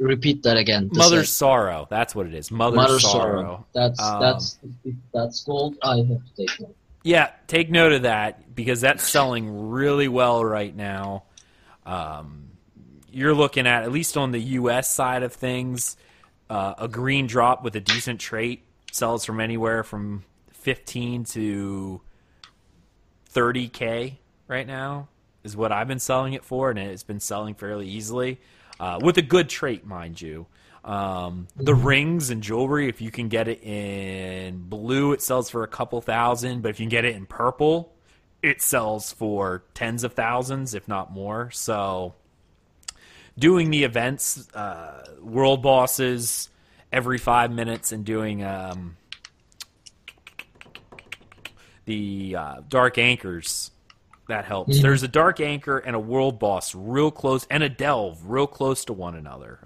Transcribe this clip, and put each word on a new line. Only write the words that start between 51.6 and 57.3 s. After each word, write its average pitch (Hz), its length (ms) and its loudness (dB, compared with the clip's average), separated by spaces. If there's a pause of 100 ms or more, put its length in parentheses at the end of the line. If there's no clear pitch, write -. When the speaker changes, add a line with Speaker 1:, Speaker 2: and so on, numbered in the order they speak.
Speaker 2:
the, 98 520 -6
uh, 71 320 -10
Dark 127 300 4
Anchors, 104 720 0 (580)
that 107 160 -4
helps. 101 300 -2
Speaker 1:
Mm-hmm. 143 80 6
Speaker 2:
There's 135 200 6
a 131 60 -4
Dark 160 320 4
Anchor 143 380 -2
and 123 160 -6
a 110 60 -2
world 123 380 0
boss 98 360 0
real 127 360 0
close, 131 400 0